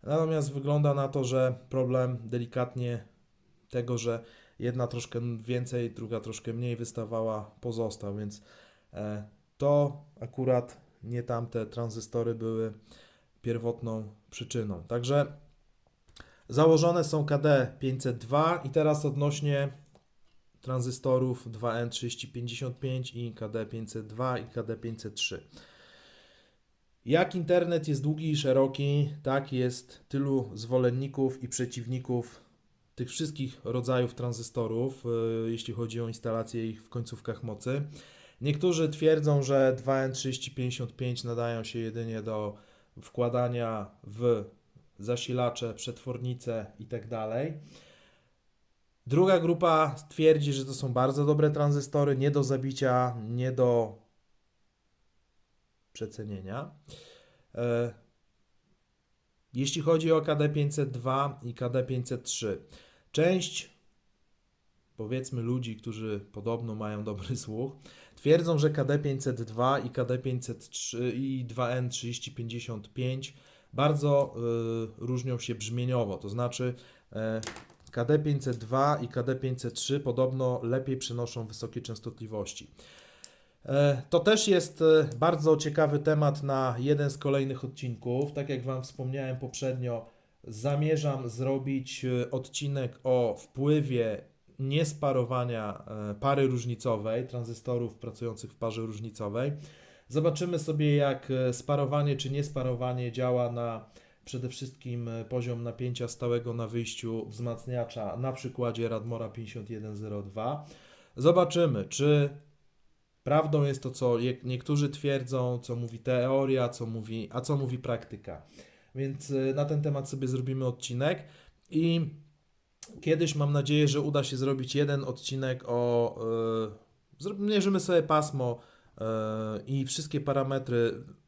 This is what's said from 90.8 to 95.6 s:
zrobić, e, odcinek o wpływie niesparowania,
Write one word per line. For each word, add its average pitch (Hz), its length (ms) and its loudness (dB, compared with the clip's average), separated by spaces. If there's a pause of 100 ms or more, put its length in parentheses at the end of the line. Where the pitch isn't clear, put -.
zrobić, 131 760 -2
e, 123 260 0
odcinek 135 720 -4
o 123 360 4
wpływie 131 800 2 (380)
niesparowania, 127 1300 0 (260)